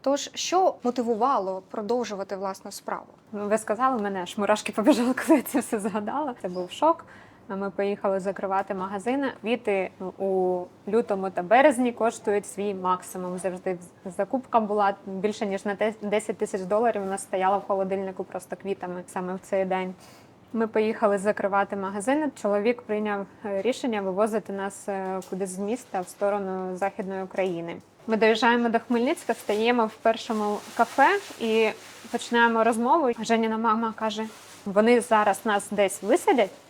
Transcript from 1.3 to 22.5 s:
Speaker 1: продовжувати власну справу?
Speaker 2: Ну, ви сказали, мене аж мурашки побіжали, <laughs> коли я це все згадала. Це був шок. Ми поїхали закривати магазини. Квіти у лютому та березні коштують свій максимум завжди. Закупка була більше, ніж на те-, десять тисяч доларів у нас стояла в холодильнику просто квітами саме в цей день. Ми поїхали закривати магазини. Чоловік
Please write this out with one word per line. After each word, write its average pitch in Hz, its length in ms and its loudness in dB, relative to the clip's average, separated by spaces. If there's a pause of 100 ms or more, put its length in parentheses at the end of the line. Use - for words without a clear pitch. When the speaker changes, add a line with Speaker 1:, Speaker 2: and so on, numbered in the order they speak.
Speaker 1:
продовжувати 208 680 -4
власну 190 360 -8
справу? - 340 -8 (260)
Speaker 2:
Ну, 208 160 -6
ви 214 100 2
сказали, 233 440 0
мене 196 200 -4
аж 175 160 -8
мурашки 208 340 2
побіжали, 240 420 4
<laughs> - 120 -4
коли 294 120 6
я 233 40 0
це - 180 -2
все 226 200 -4
згадала. 220 640 -4
Це 196 60 -4
був 180 220 -6
шок. 320 340 2 (440)
Ми 196 220 -4
поїхали 202 500 0
закривати 196 540 -2
магазини. 208 680 -4
Квіти 208 500 -2 (280)
у 185 420 0 (280)
лютому 202 420 0
та 180 120 -6
березні 240 500 6
коштують 214 540 0
свій 202 280 -4
максимум 185 640 -2
завжди. 180 400 -4 (260)
Закупка 202 560 0
була 202 340 0 (120)
більше, 202 400 -2
ніж 196 180 -4
на 202 100 -2
те-, 214 280 0
десять 208 360 0
тисяч 208 220 -4
доларів 208 420 0
у 190 40 -4
нас 190 160 -4
стояла 190 340 2
в 190 100 -4
холодильнику 190 580 -2
просто 185 320 -10
квітами 180 500 -8
саме 180 280 -4
в 190 40 -8
цей 190 260 0
день. 185 300 -2 (580)
Ми 226 140 0
поїхали 220 520 2
закривати 202 580 0
магазини. 208 540 0 (120)
Чоловік 208 400 0